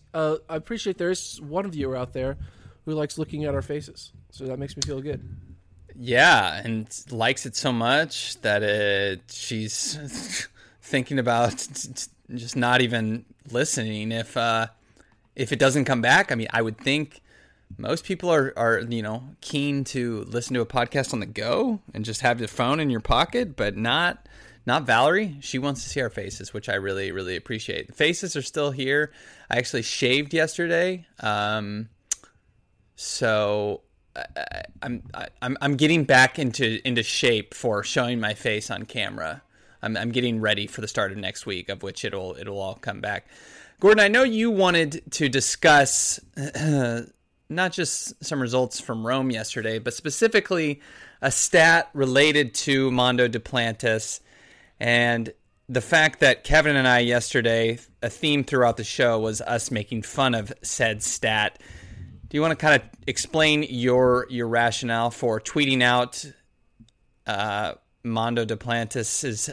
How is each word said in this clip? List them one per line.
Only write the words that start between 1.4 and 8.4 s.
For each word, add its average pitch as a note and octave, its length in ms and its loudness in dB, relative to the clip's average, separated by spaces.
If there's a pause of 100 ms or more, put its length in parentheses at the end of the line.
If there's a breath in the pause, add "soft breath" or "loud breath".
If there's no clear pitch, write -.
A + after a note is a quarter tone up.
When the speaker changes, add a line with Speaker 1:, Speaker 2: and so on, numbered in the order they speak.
Speaker 1:
one F3 300 -6
viewer C#3 260 -4
out B2+ 160 -6
there C3+ 260 -6 (480 loud breath)
who D#3 60 -4
likes D3+ 260 -4
looking D3+ 260 -6
at C#3+ 100 -2
our C#3 80 -2
faces. - 480 -10 (220)
So C3+ 140 -14
that C3 120 -8
makes C#3 180 -10
me C#3 80 -6
feel C3+ 160 -8
good. C3+ 220 -8 (800)
Speaker 2:
Yeah, A#2+ 600 4
and A2 240 -4 (240)
likes A#2+ 340 0
it B2 120 -8
so C3+ 160 0
much C3+ 680 0